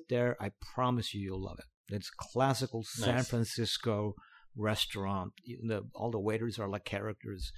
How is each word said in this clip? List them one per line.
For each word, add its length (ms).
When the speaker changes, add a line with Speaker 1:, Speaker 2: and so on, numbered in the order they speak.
Speaker 1:
there. 300
I 120
promise 400
you, 60
you'll 240
love 160
it. 360
It's 220
classical 680
San 300
Speaker 2:
Nice. 140
Speaker 1:
Francisco 840
restaurant. 800
You, 240
the, 140
all 180
the 80
waiters 400
are 100
like 160
characters. 720